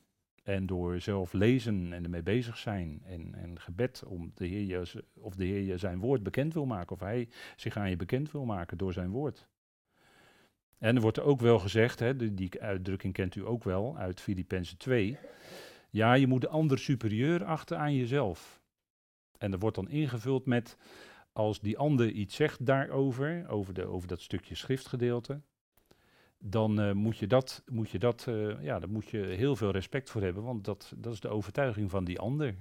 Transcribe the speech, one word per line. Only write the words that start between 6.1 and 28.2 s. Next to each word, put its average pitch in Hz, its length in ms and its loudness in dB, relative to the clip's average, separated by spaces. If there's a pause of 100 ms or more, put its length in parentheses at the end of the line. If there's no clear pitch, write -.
bekend 135 320 -2
wil 151 120 -2
maken, 98 260 -4
of 90 80 -8
hij 113 280 -2 (280)
zich - 200 -8
aan 101 140 0
je 90 60 2
bekend 127 340 -2
wil 143 140 -6
maken 92 340 -4
door 95 140 0
zijn 90 180 -2
woord. 131 380 -6 (1300)
En 113 180 4
er 120 60 6
wordt 110 180 4
ook 143 200 4
wel 117 180 8
gezegd, 110 400 4
hè, 123 180 2
die, 113 180 -2
die 92 260 -4
uitdrukking 95 520 -2
kent 95 220 -2
u 98 120 -6
ook 113 180 -4
wel 101 320 0
uit 92 240 -6
Filippenzen 92 580 -4
twee. 123 400 2 (720)
Ja, 110 240 8
je 139 120 8
moet 127 140 6
de 131 80 0
ander 156 300 4
superieur 127 680 0
achten 165 340 -4
aan 147 160 0
jezelf. 123 680 -2 (760)
En 101 140 -2
er 95 60 -2
wordt 110 180 0
dan 95 120 -4
ingevuld 131 580 -2
met, 120 300 2 (560)
als 107 280 0
die 104 180 -2
ander 131 320 4
iets 101 240 -4
zegt 147 320 0
daarover, 139 840 2
over 98 260 -2
de, 92 100 -4
over 92 240 -6
dat 90 120 -4
stukje - 340 -8
schriftgedeelte, 123 840 -2 (1000)
dan, 107 420 2
eh, 101 120 2
moet 107 260 0
je 107 80 -2
dat, 127 400 4
moet 110 240 -4
je 98 80 -4
dat, 117 300 2